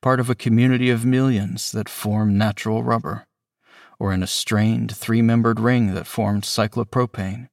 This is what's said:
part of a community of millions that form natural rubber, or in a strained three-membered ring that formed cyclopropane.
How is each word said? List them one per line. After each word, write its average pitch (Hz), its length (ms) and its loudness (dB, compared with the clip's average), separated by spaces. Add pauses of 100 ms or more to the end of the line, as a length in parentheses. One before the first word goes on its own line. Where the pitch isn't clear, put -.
part 127 180 2
of 123 100 -2
a 120 60 2
community 123 540 2
of 117 160 0
millions 127 680 0
that 110 160 -6
form 104 500 0
natural 110 460 -2
rubber, 117 420 -4 (720)
or 98 140 -2
in 92 100 0
a 92 60 -2
strained 110 680 0
three-membered 117 680 2
ring 117 320 2
that 92 140 -6
formed 104 360 -2
cyclopropane. 113 1080 -4